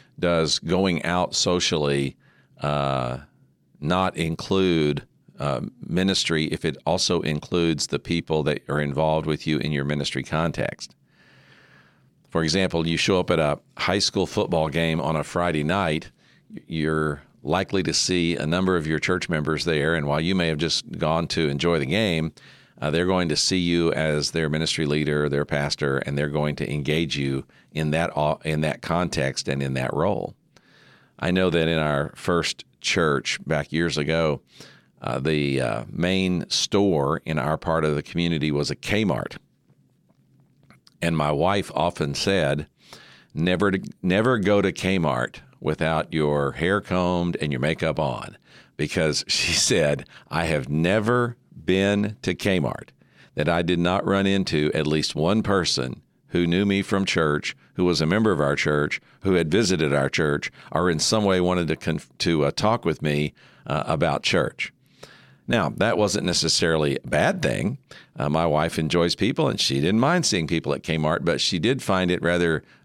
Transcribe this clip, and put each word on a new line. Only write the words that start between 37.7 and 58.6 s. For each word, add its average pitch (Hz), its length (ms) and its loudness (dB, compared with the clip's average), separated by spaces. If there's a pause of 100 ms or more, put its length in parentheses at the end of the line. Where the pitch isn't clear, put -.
of 76 120 2
the 73 80 -2
community 82 480 0
was 71 200 -2
a 69 40 -4
Kmart. 98 640 -2 (1700)
And 82 140 0
my 73 140 2
wife 87 420 0
often 78 400 0
said, 78 540 0 (640)
"Never 90 380 2
to, 95 80 0 (240)
never 110 340 4
go 101 240 4
to 95 100 2
Kmart 76 640 -2 (220)
without 78 540 -2
your 73 400 0
hair 90 260 0
combed 90 640 0
and 76 100 -2
your 65 80 -4
makeup 78 400 -2
on," 67 380 -4 (400)
because 78 480 0
<laughs> - 20 -14
she - 260 0
said, 73 540 2 (220)
"I 82 160 -2
have 76 240 -2
never 107 680 0 (280)
been 101 560 2
to 90 140 -2
Kmart 85 540 -2 (440)
that 76 160 0
I 85 140 2
did 87 160 2
not 87 260 2
run 98 220 2
into 87 480 2
at 78 100 0
least 78 300 0
one 92 260 2
person 80 600 -2 (240)
who 87 180 2
knew 87 200 2
me 98 180 2
from 98 220 0
church, 78 500 0 (180)
who 92 120 0
was 85 140 4
a 78 60 2
member 104 260 2
of 80 80 0
our 71 160 2
church, 73 460 0 (200)